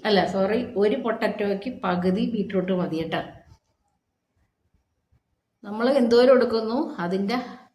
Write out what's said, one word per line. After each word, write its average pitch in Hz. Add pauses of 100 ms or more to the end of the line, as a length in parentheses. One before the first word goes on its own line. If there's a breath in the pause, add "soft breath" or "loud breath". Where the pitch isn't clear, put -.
അല്ല 202 (140)
സോറി, 196 (240)
ഒരു 208
പൊട്ടറ്റോയ്ക്ക് 208 (140)
പകുതി 185 (100)
ബീറ്റ്റൂട്ട് 190
മതി 160
കേട്ടോ. 160 (2500)
നമ്മൾ 214 (160)
എന്തോരം 240
എടുക്കുന്നു 226 (260)
അതിൻ്റെ 196 (380)